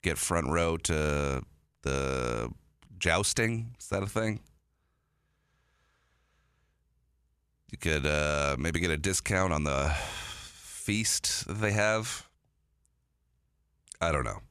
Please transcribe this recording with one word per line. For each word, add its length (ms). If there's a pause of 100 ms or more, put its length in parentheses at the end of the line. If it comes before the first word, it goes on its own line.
get 160
front 300
row 280
to 640 (400)
the 680 (480)
jousting. 800
Is 80
that 140
a 40
thing? 340 (3250)
You 60
could, 280
uh, 520
maybe 200
get 140
a 40
discount 560
on 120
the 280 (600)
feast 960
that 120
they 120
have. 560 (1700)
I 120
don't 120
know. 260